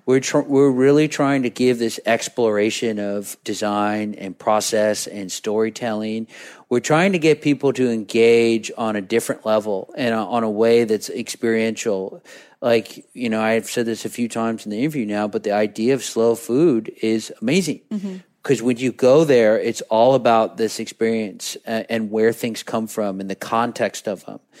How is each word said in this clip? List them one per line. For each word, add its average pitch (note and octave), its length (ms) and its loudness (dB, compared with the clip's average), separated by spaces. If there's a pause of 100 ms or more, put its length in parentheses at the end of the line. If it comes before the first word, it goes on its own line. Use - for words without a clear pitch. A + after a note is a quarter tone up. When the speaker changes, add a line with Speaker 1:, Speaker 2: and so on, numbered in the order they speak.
Speaker 1:
We're C3 160 2
tr-, - 180 0
we're C#3+ 320 4
really C#3+ 380 4
trying C#3 340 0
to B2 60 -2
give B2 280 2
this A#2 280 -4
exploration A2 920 0
of G2+ 440 -6
design G#2 720 -2
and G2 200 -12
process G#2+ 680 0
and G2 220 -12
storytelling. A2 1000 -4 (420)
We're B2 100 2
trying E3 320 2
to F3+ 80 0
get D3+ 220 4
people C#3 320 2
to B2+ 180 0
engage A2+ 880 2
on A2 180 -2
a G#2 60 -2
different A2 440 -4
level G#2+ 520 -2
and A#2+ 180 0
on A2 300 -2
a A2 60 -2
way A#2 340 4
that's G#2+ 240 -2
experiential. A2+ 1120 -4 (380)
Like, A#2 520 0
you B2 160 -8
know, A2 120 -2
I've A2 240 0
said A#2+ 200 -4
this A2+ 200 -6
a A2+ 40 -6
few A#2+ 200 -6
times A2+ 360 -4
in G#2+ 60 -8
the G#2 80 -6
interview C#3+ 260 -2
now, G#2 220 -4
but G#2 160 -6
the G#2 80 -2
idea G#2+ 440 0
of B2 60 -6
slow A2+ 340 0
food A#2+ 640 0
is A2 400 -2
amazing. D3+ 400 0 (100)
Speaker 2:
Mm-hmm. G3 240 -8 (280)
Speaker 1:
'Cause B2 200 2
when B2 140 0
you B2 140 -2
go C3 320 6
there, A2+ 360 4
it's G#2+ 220 -4
all A#2+ 340 4
about A2+ 420 2
this A2 220 -2
experience, A2+ 800 -4 (100)
uh, A2 220 -4
and A2+ 200 -4
where A2 240 2
things A#2 300 -6
come A2+ 240 -4
from G2+ 320 -4
and G2 100 -8
the F#2+ 60 -6
context A#2 720 -4
of G2 180 -8
them. - 140 -16 (220)